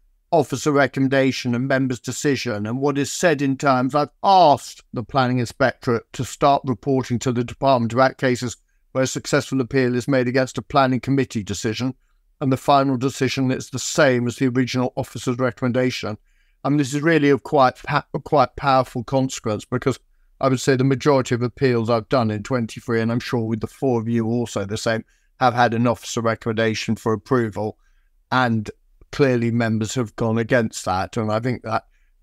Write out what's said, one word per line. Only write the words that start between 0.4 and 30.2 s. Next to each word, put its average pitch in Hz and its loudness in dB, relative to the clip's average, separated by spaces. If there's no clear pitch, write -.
recommendation 135 2
and 127 -2
members' 131 0
decision. 117 -4
And 120 -4
what 139 -2
is 139 -2
said 151 0
in 135 -2
terms, 131 0
I've 147 0
asked 175 4
the 127 -6
planning 127 0
inspectorate 120 0
to 135 -6
start 143 2
reporting 127 -2
to 131 -2
the 120 -2
department 120 0
about 131 2
cases 123 -2
where 131 0
a - -2
successful 135 -2
appeal 123 0
is 123 -4
made 131 2
against 127 -2
a - -10
planning 131 0
committee 131 -2
decision, 110 -4
and 135 0
the 127 0
final 139 2
decision 131 -2
is - -6
the 127 -8
same 127 2
as 117 -6
the 135 0
original 127 -2
officer's 127 -6
recommendation. 123 -2
I - 0
mean, 147 2
this 135 -2
is 147 -2
really 151 4
of 139 4
quite 131 2
pa-, 143 -2
quite 135 2
powerful 131 0
consequence, 131 -4
because 123 -2
I 135 2
would 131 0
say 135 2
the 127 2
majority 135 2
of 117 -2
appeals 120 0
I've 113 0
done 120 2
in 107 -4
twenty-three, 117 -2
and 113 0
I'm 117 -2
sure - -2
with 113 -4
the - -6
four 123 -2
of 113 -4
you 117 0
also 117 -2
the 104 -6
same, 113 -2
have 123 4
had 120 4
an 117 2
officer - -4
recommendation 113 -2
for 113 -2
approval, 110 -2
and 117 0
clearly 123 2
members 110 -2
have 120 -4
gone 113 0